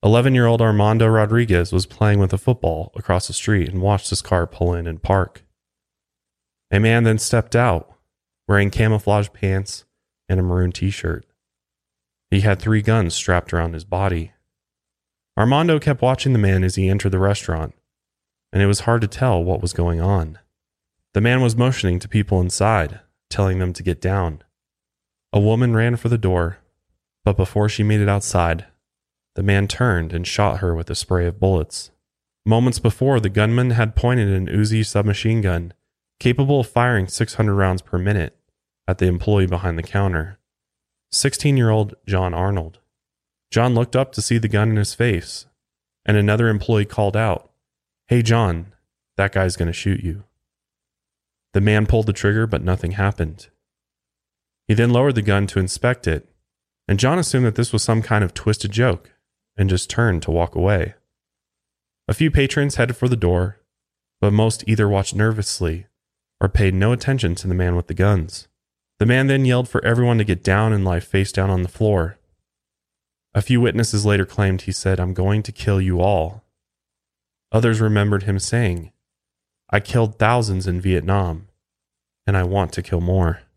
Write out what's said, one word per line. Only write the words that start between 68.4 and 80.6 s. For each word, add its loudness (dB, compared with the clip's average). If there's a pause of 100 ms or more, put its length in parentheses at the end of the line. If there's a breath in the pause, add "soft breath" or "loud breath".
The 2
man 4
then 2
yelled 2
for -2
everyone 2
to 2
get -2
down 2
and 0
lie 0
face -2
down 0
on 0
the -4
floor. -2 (1160)
A 0
few 2
witnesses 0
later 2
claimed 0
he -6
said, -2
"I'm -2
going 0
to -12
kill -2
you 0
all." -2 (1080)
Others 2
remembered 0
him -2
saying, -4 (800)
"I 0
killed -2
thousands 0